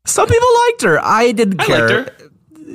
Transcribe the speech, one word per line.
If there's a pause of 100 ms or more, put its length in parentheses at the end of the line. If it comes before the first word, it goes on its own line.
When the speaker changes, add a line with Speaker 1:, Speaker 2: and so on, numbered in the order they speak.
Speaker 1:
Some
people (180)
liked
her.
I
didn't
Speaker 2:
I
Speaker 1:
care.
Speaker 2:
liked
her. (460)